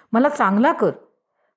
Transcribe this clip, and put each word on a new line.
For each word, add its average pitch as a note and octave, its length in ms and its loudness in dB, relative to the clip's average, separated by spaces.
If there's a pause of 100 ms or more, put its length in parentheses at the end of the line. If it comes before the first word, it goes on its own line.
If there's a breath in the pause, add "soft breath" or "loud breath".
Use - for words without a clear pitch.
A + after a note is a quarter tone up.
(120 soft breath)
मला B3 160 2
चांगला A3+ 440 0
कर, A#3 180 -2 (680)